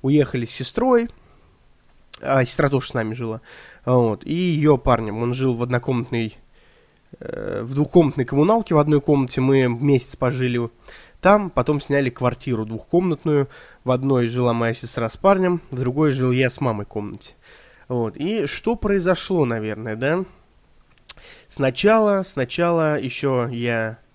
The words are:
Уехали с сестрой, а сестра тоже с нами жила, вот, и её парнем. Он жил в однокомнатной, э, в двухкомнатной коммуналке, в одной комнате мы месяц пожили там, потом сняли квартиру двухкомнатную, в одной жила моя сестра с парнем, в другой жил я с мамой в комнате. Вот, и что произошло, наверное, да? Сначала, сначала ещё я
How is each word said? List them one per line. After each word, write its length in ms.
Уехали 440
с 60
сестрой, 580
а 240
сестра 240
тоже 180
с 60
нами 200
жила, 280
вот, 420
и 80
её 440
парнем. 440
Он 120
жил 200
в 100
однокомнатной, 760
э, 440
в 100
двухкомнатной 520
коммуналке, 500
в 40
одной 220
комнате 400
мы 260
месяц 480
пожили 540
там, 300
потом 320
сняли 280
квартиру 560
двухкомнатную, 840
в 80
одной 360
жила 260
моя 200
сестра 360
с 80
парнем, 440
в 80
другой 320
жил 200
я 180
с 120
мамой 240
в 40
комнате. 440
Вот, 280
и 300
что 300
произошло, 680
наверное, 500
да? 280
Сначала, 760
сначала 760
ещё 480
я 520